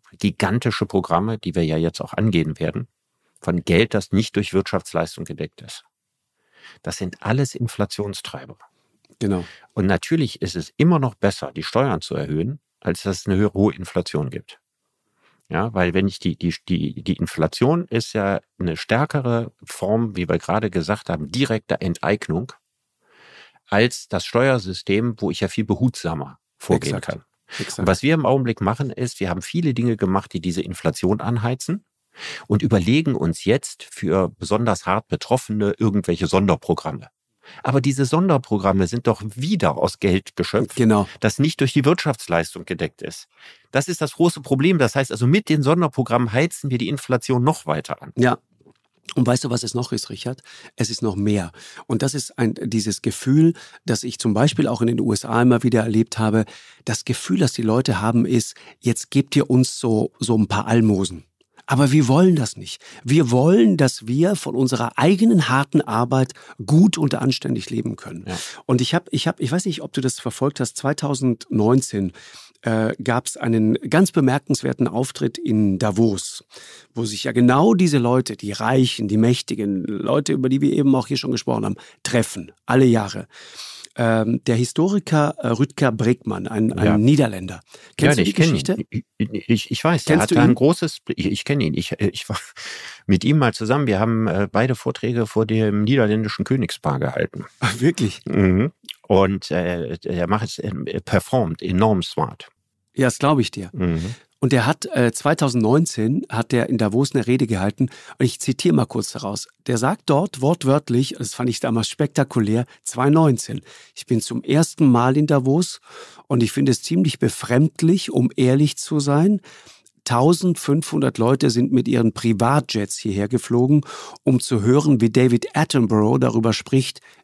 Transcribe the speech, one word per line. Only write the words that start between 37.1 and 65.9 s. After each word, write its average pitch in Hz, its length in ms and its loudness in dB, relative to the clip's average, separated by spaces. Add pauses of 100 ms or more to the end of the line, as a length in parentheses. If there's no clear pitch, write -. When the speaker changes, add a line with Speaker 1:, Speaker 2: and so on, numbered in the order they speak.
Speaker 1:
Aber 135 180 2
diese 135 260 0
Sonderprogramme 107 840 2
sind 120 180 -6
doch 110 160 0 (140)
wieder 131 420 0
aus - 220 -2
Geld 95 340 0
geschöpft, 104 400 -4
Speaker 2:
Genau. 107 340 2 (120)
Speaker 1:
das - 180 0
nicht 151 220 -2
durch 139 120 0
die 139 120 2
Wirtschaftsleistung 90 800 -2
gedeckt 85 380 -8
ist. - 260 -14 (420)
Das 143 160 0
ist 175 140 -6
das 151 140 -4
große 165 260 2
Problem. 143 380 2
Das 131 180 0
heißt 135 160 -2
also, 117 160 0
mit 196 200 2
den 151 140 2
Sonderprogrammen 127 720 0
heizen 139 400 -2
wir 123 60 0
die 113 100 -4
Inflation 127 560 -2
noch 156 200 0
weiter - 380 -6
an. - 140 -16
Speaker 2:
Ja. 123 220 2 (760)
Und 123 140 2
weißt 123 160 0
du, 127 60 -6
was 120 120 -2
es 113 120 -8
noch 120 180 -6
ist, - 180 -6
Richard? 123 320 -10 (320)
Es 117 160 -4
ist 113 120 -8
noch 107 120 -2
mehr. 101 380 -2 (340)
Und - 160 -2
das 135 120 0
ist - 220 -10
ein, 117 180 0
dieses 107 460 -4
Gefühl, 151 520 2 (320)
das - 180 -2
ich 123 160 -10
zum 110 160 0
Beispiel 139 320 2
auch 117 140 -2
in 117 80 2
den 120 100 0
U 113 140 0
S - 120 -2
A 113 160 0
immer 120 220 4
wieder 113 220 2
erlebt 113 340 0
habe. 110 280 2 (380)
Das - 200 -4
Gefühl, - 340 -2
das 151 140 2
die - 100 -6
Leute 113 380 2
haben, 113 260 2
ist, 120 300 -2 (240)
jetzt - 320 -2
gebt 139 240 0
ihr 135 120 2
uns 127 300 2
so, 113 400 0
so 113 180 0
ein 107 120 2
paar 104 180 -2
Almosen. 98 560 2 (460)
Aber 139 220 2
wir 143 160 4
wollen 170 300 6
das 123 200 -4
nicht. - 240 -16 (220)
Wir 131 300 2
wollen, 185 440 6
dass 131 300 0
wir 160 300 2
von - 180 -8
unserer 123 440 0
eigenen 180 500 4
harten 139 320 2
Arbeit 123 520 0 (320)